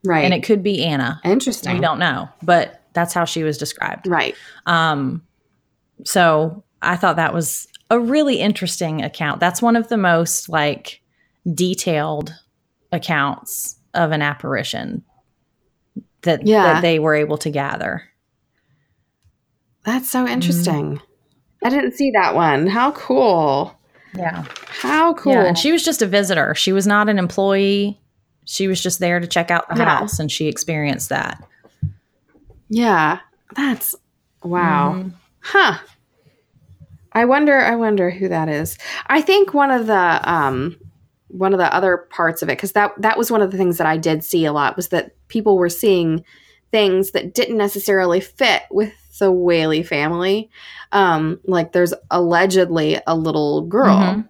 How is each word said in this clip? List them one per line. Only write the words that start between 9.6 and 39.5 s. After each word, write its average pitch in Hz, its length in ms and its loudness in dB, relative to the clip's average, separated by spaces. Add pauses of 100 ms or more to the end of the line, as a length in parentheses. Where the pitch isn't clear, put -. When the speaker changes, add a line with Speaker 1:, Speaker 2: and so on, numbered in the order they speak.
Speaker 2:
one 233 140 4
of 233 120 -2
the 233 80 -2
most, 170 520 0
like, 147 520 -4 (540)
detailed 160 800 -4 (580)
accounts - 840 -4 (180)
of 165 160 0
an 156 100 -2
apparition - 840 -6 (1160)
that, 160 240 0
Speaker 1:
Yeah. 196 280 6
Speaker 2:
that 170 80 0
they 165 160 2
were 156 160 2
able 151 240 0
to 156 120 -6
gather. 143 520 -6 (1800)
Speaker 1:
That's 254 260 -4
so 254 140 0
Speaker 2:
Mm-hmm. 240 80 -2
Speaker 1:
interesting. 170 680 -2 (640)
I 240 60 2
didn't 262 240 0
see 277 180 0
that 196 220 2
one. 151 320 2
How 240 260 0
cool. 175 840 0 (400)
Speaker 2:
Yeah. 170 300 -6 (240)
Speaker 1:
How 320 460 0
cool. 277 180 0
Speaker 2:
Yeah, 220 140 4
and 175 120 0
she 302 140 0
was 339 120 0
just 320 180 0
a 208 40 2
visitor. 185 480 0
She - 180 0
was 196 140 0
not 208 220 2
an 202 100 0
employee. 196 840 0 (440)
She - 240 -4
was 190 140 -2
just 180 180 -4
there 175 180 0
to 175 80 -4
check 170 240 -2
out 170 200 0
the 165 120 -4
Speaker 1:
Yeah. 156 180 2
Speaker 2:
house, 208 180 -6
and 151 120 -4
she - 160 -4
experienced 151 600 -4
that. - 340 -6 (1300)
Speaker 1:
Yeah. 190 520 2 (360)
That's, 269 380 -2 (480)
wow. 165 520 0
Speaker 2:
Mm-hmm. 185 140 -8 (320)
Speaker 1:
Huh. 302 380 2 (1300)
I 233 120 2
wonder, 277 340 4
I 233 160 2
wonder 208 360 0
who 185 180 -4
that 160 200 -2
is. 151 280 -4 (300)
I 294 160 2
think 392 320 2